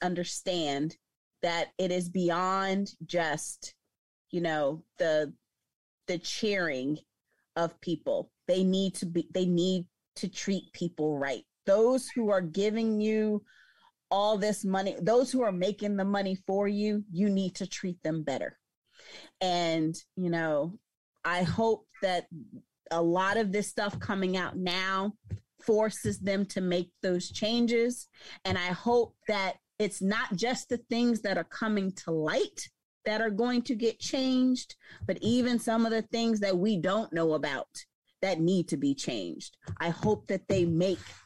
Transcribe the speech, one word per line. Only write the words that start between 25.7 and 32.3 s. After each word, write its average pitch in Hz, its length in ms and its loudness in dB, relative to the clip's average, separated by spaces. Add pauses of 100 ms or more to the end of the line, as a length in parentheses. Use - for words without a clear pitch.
them 196 280 0
to 190 140 -4
make 180 300 0 (100)
those 180 300 0
changes. 233 760 2 (380)
And 190 120 0
I 180 100 -2
hope 233 480 0 (120)
that 196 280 0 (240)
it's 202 220 -2
not 214 340 0
just 233 340 -2
the 240 80 -2 (120)
things 233 320 2
that 190 160 -2
are 170 60 -2
coming 208 480 -2 (120)
to 170 80 -4
light 160 580 0 (360)